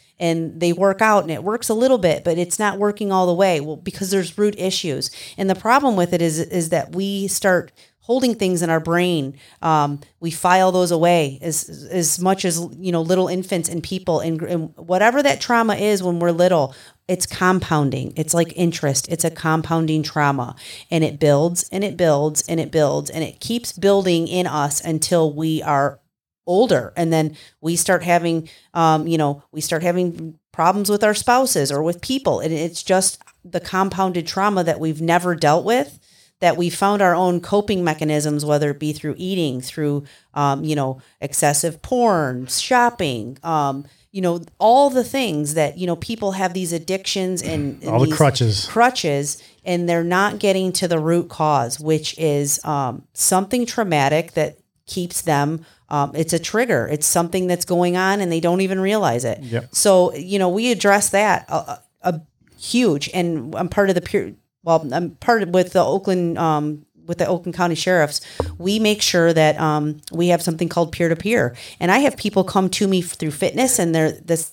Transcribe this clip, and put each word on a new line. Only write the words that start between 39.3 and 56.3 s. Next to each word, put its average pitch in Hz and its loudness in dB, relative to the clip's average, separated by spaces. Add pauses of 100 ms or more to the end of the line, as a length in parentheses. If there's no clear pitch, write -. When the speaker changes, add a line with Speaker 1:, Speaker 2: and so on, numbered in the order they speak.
Speaker 1:
through, 147 -4 (320)
um, 143 0
you 156 -2
know, 131 -4 (200)
excessive 147 -2
porn, 160 0
shopping, 156 0
um, 143 -2 (240)
you 196 -8
know, 175 0 (160)
all 262 6
the 254 2
things 156 -2
that, 160 0
you 180 -4
know, 170 0
people 202 -4
have 185 -2
these 180 -4
addictions 185 -4
and, 147 -4
and 143 -8
Speaker 2:
All 113 4
the 139 6
Speaker 1:
these 156 0
Speaker 2:
crutches. 127 2
Speaker 1:
crutches, 170 0 (240)
and 175 -2
they're 170 2
not 196 0
getting 190 2
to 180 -2
the 170 2
root 170 0
cause, 143 0
which 156 -2
is, 143 0
um, 139 -4
something 196 0
traumatic 165 0
that 151 -2 (280)
keeps - -6
them, 156 0 (240)
um, 143 -2
it's 160 -2